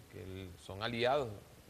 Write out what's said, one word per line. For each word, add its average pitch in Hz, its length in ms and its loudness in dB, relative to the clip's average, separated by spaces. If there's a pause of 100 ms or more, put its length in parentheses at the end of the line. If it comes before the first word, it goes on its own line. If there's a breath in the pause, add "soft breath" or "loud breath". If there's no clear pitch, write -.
(120)
que 98 120 -8
el-, 95 340 -6
son 95 240 -8
aliados 120 480 4 (400)